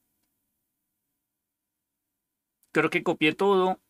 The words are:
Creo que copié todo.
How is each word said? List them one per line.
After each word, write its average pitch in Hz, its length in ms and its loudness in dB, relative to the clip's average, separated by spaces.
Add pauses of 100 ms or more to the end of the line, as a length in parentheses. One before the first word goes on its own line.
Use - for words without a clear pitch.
(2750)
Creo 156 180 2
que 170 140 -4
copié 156 300 0
todo. 185 560 0